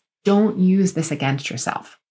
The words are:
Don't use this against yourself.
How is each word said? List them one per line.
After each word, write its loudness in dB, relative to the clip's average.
Don't 2
use 2
this -4
against -4
yourself. -8